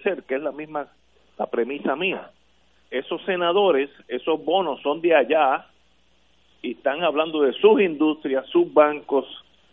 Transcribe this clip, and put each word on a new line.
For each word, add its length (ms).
ser, 220
que 100
es 80
la 80
misma, 380
la 80
premisa 480
mía. 360
Esos 340
senadores, 640
esos 360
bonos 380
son 180
de 140
allá 520
y 120
están 320
hablando 380
de 100
sus 280
industrias, 680
sus 240
bancos, 520